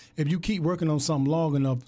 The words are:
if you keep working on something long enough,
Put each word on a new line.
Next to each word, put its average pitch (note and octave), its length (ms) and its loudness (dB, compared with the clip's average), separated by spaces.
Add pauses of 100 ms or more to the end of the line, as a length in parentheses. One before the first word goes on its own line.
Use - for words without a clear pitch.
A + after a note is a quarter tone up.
(180)
if D3 120 0
you F3 100 0
keep F#3+ 220 -2
working E3+ 280 0
on D3+ 100 2
something C#3 320 0
long D#3+ 240 2
enough, C3+ 320 0